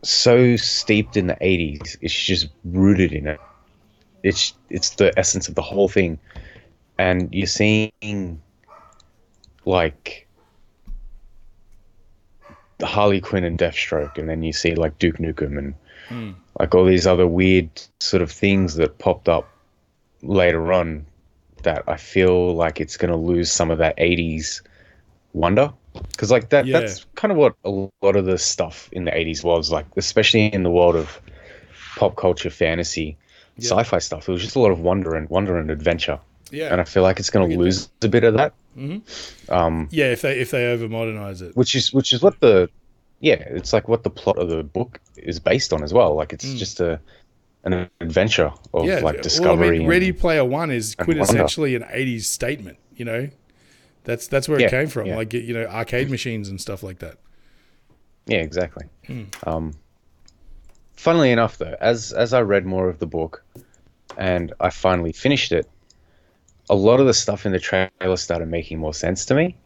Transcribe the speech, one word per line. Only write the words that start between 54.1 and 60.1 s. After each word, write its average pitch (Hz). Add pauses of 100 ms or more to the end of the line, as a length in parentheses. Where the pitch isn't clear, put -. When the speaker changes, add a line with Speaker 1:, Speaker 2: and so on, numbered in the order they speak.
Speaker 2:
that's 139
where 151
Speaker 1:
Yeah, 120
Speaker 2:
it -
came 139
from, 117
Speaker 1:
yeah. 95
Speaker 2:
like, 110
you 117
know, 113
arcade 117
machines 113
and 98
stuff 98
like 92
that. 80 (1120)
Speaker 1:
Yeah, 113
exactly. 82 (220)
Speaker 2:
Hmm. 123 (220)
Speaker 1:
Um, 80 (1200)